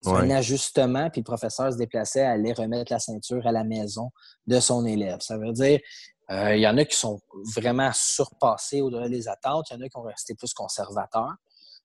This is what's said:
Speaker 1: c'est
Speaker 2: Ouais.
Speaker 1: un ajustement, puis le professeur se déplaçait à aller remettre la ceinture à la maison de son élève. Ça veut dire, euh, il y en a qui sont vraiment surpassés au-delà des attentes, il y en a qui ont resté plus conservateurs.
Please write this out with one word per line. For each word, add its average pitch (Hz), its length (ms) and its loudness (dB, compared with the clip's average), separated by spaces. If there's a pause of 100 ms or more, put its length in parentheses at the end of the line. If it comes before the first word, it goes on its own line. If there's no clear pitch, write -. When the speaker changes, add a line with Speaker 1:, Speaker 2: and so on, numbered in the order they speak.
Speaker 1:
c'est 92 100 0
Speaker 2:
Ouais. 92 80 6
Speaker 1:
un 92 100 4
ajustement, 135 800 2
puis 127 120 -6
le 110 40 -6
professeur 123 480 -4
se 120 40 -4
déplaçait 120 440 -2
à 131 120 4
aller 110 200 2
remettre 117 400 -2
la 117 60 0
ceinture 113 480 -4
à 113 40 2
la 113 120 2
maison 110 480 -4 (340)
de 123 140 4
son 120 260 2
élève. 101 360 0
Ça 110 180 -6
veut 110 140 -4
dire, 135 260 6 (500)
euh, 104 260 2
il 107 60 6
y 107 60 6
en 110 100 6
a 151 80 6
qui - 100 -2
sont 104 240 -2 (360)
vraiment 120 400 2
surpassés - 880 0
au-delà 120 280 -2
des 120 180 -4
attentes, 127 440 -4
il - 20 -12
y 120 40 -12
en 120 40 -12
a 131 80 -10
qui - 80 -16
ont 120 60 -12
resté 107 320 -10
plus - 180 -8
conservateurs. 104 800 -4 (500)